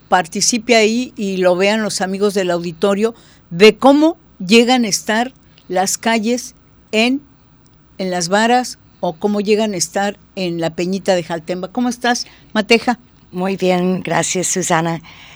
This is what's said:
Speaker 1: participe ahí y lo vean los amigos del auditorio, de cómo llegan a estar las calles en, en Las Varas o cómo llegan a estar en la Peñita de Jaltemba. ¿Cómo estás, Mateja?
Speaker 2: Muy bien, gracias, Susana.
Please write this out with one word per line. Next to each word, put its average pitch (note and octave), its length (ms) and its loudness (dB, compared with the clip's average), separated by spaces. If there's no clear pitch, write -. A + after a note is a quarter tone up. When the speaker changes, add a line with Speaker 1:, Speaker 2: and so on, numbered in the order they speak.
Speaker 1:
participe G#3 680 0
ahí A3+ 420 2
y G3 200 -4
lo F3+ 180 4
vean G3+ 280 2
los G3+ 180 -4
amigos G3 320 -2
del F#3 180 0
auditorio, G3 640 0
de G3 260 -4
cómo D4 400 2
llegan A#3 460 2
a G#3 40 -2
estar A3+ 460 -4
las F#3 300 -2
calles A#3 560 -2
en, B3 280 2
en F#3 120 -4
Las F3+ 180 -2
Varas A#3 500 2
o F3+ 140 -2
cómo G#3 260 -2
llegan G#3 340 0
a - 20 -6
estar G3+ 420 -4
en F3 260 -4
la D#3+ 140 -4
Peñita F#3 400 0
de F3 100 0
Jaltemba. F3+ 440 -6
¿Cómo B3 220 -2
estás, A#3+ 360 -2
Mateja? A3+ 440 2
Speaker 2:
Muy F#3 260 -2
bien, F3+ 460 2
gracias, E3 440 -2
Susana. E3 560 0